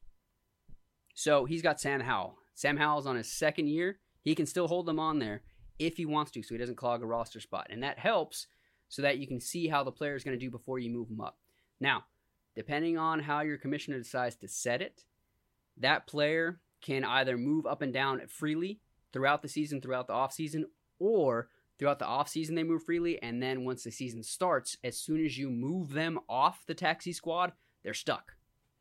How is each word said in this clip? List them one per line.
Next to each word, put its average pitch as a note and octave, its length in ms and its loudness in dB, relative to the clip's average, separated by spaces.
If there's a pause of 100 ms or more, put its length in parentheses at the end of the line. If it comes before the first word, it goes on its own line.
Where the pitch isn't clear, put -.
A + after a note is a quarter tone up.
(1120)
So C#3+ 300 4
he's D#3+ 180 -2
got D#3+ 200 2
Sam C#3 180 0
Howell. A#2 380 -2 (160)
Sam C#3+ 240 0
Howell's D3+ 280 2
on C3 120 0
his A#2 120 -4
second D3+ 380 0
year. E3+ 320 -2 (220)
He D#3 140 2
can D#3 100 2
still E3+ 240 0
hold F3 160 0
them D#3+ 140 0
on D#3 200 0
there G#2+ 220 -4 (360)
if E3 200 -2
he E3+ 80 -2
wants D3+ 260 0
to, A2+ 120 -8
so - 120 -8
he A2+ 40 -4
doesn't A#2+ 180 -4
clog A#2+ 260 0
a - 20 -6
roster A2+ 360 -2
spot. - 280 -6
And A2+ 140 -6
that C#3 160 -4
helps F#3+ 480 2 (400)
so - 140 -8
that C#3 160 4
you C#3 100 -6
can B2 140 -4
see E3+ 260 -2
how D3 160 4
the C3+ 80 -2
player C#3+ 240 -2
is C3 80 -6
gonna C3+ 140 -2
do B2+ 120 -4
before B2+ 300 -6
you A#2+ 100 -4
move A#2 200 -4
him G#2+ 100 -6
up. - 180 -8 (440)
Now, C3+ 240 2 (500)
depending D#3 420 0
on D#3+ 220 2
how D3 220 0
your D3+ 160 -2
commissioner C#3+ 400 -4
decides B2 400 -2
to - 100 -14
set B2 340 -2
it, - 220 -10 (720)
that C3+ 300 2
player D#3+ 540 2 (200)
can C3+ 220 0
either C3 340 4
move D3 280 2
up A#2+ 160 -2
and C#3 100 0
down C3 360 2
freely E3+ 520 -4 (320)
throughout C#3 300 4
the D3 80 -10
season, D3 320 -2
throughout C3 260 -2
the - 60 -2
offseason, D3 520 0 (340)
or F3+ 500 4 (300)
throughout C#3+ 200 2
the - 60 -2
offseason D#3 500 0
they E3 80 2
move D#3+ 200 2
freely, E3+ 380 0
and A#2 200 -4
then C3 240 -2
once B2+ 180 -4
the A#2 80 -8
season A#2 320 -8
starts, E3 600 0
as B2 140 -4
soon D#3+ 280 0
as C3 120 -2
you C3+ 120 -4
move C#3 420 -2
them D#3+ 280 -2 (100)
off C3+ 380 2
the D#3+ 80 -4
taxi E3 360 0
squad, E3+ 400 -2 (320)
they're G2+ 100 -6
stuck, - 420 -4 (460)